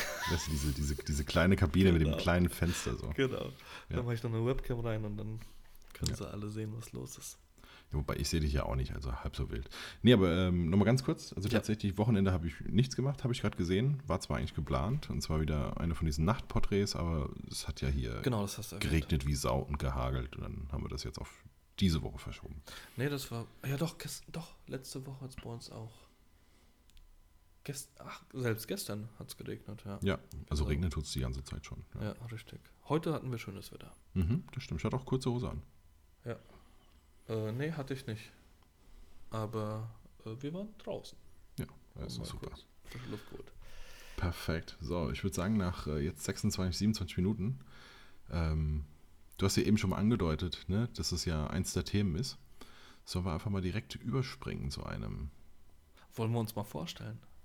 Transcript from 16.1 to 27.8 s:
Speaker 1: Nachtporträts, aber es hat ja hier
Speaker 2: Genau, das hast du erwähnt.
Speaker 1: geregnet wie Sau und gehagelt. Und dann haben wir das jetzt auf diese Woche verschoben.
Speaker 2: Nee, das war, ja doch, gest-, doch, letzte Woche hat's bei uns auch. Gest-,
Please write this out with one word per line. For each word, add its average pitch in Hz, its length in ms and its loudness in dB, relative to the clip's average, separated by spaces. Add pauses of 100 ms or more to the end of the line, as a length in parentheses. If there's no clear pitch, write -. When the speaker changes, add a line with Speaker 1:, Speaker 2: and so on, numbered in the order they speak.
Speaker 1:
Nachtporträts, - 680 4
aber 82 340 0 (180)
es - 200 -8
hat - 140 -6
ja 67 80 2
hier 67 340 0
Speaker 2:
Genau, 117 180 2
das 98 160 -4
hast - 140 -8
du 85 60 -8
erwähnt. 101 140 0
Speaker 1:
geregnet 78 360 4
wie 73 80 4
Sau 65 240 2
und 71 180 -2
gehagelt. 64 600 0
Und - 60 -6
dann - 280 -6
haben - 120 -2
wir - 60 -6
das 127 140 -6
jetzt - 160 -8
auf - 100 -8 (500)
diese 80 220 6
Woche - 160 -6
verschoben. - 460 -10 (340)
Speaker 2:
Nee, 131 120 0
das 139 200 -4
war, 117 160 -6 (220)
ja 135 100 0
doch, 160 220 -2
gest-, - 320 -8
doch, - 240 -10 (100)
letzte 135 400 -8
Woche 135 200 -12
hat's 127 100 -14
bei - 140 -12
uns 117 200 -10
auch. 113 220 -10 (1700)
Gest-, - 340 -8